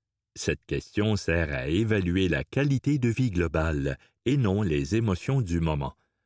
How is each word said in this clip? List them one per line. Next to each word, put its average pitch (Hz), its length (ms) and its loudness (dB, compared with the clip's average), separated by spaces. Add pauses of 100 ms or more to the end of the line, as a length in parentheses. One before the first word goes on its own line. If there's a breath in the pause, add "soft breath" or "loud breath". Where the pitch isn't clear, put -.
(360)
Cette - 300 -4
question 107 500 -2
sert 82 380 0
à 65 140 -4
évaluer 95 600 2
la 76 160 0
qualité 139 560 0
de 120 100 2
vie 120 220 0
globale 80 680 0 (280 soft breath)
et 131 100 2
non 107 280 2
les 76 320 0
émotions 113 460 0
du 85 200 0
moment. 73 340 -2 (300)